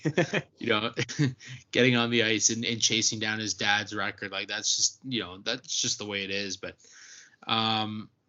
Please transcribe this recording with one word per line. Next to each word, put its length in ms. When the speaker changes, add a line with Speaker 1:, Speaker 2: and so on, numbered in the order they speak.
Speaker 1:
<laughs> 140
Speaker 2:
<laughs> 260
Speaker 1:
you 80
know, 240
<laughs> 400
getting 240
on 140
the 140
ice 260
and, 160
and 160
chasing 380
down 200
his 140
dad's 420
record, 360
like, 160
that's 280
just, 320
you 140
know, 180
that's 280
just 300
the 80
way 180
it 80
is. 260
But, 180
um, 640